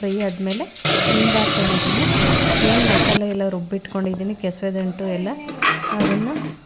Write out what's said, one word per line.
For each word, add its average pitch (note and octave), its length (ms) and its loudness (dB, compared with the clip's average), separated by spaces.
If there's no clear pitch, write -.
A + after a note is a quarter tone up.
ಫ್ರೈ G3 120 -4
ಆದಮೇಲೆ F#3+ 380 -6
ಹಿಂಗೆ - 300 4
ಹಾಕ್ಕೊಂಡಿದ್ದೀನಿ. F#2+ 640 2
ಏನು A#3+ 180 4
ಮಸಾಲೆ G#3 460 4
ಎಲ್ಲ G3 100 -2
ರುಬ್ಬಿಟ್ಕೊಂಡಿದ್ದೀನಿ, F#3+ 880 -6
ಕೆಸುವೆ F#3+ 320 -6
ದಂಟು F#3 300 -6
ಎಲ್ಲ F3+ 100 -6
ಅದನ್ನು G#3 380 -2